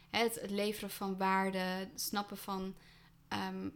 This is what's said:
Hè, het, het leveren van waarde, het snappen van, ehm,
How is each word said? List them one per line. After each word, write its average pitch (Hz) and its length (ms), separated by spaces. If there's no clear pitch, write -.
Hè, 214 120
het, 233 180
het 196 100
leveren 202 400
van 190 260
waarde, 190 420
het 185 420
snappen 202 360
van, 190 380
ehm, 190 480